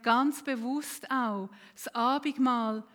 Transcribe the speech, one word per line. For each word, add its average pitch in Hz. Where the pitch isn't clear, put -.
ganz 269
bewusst 269
auch 214
das -
Abendmahl 247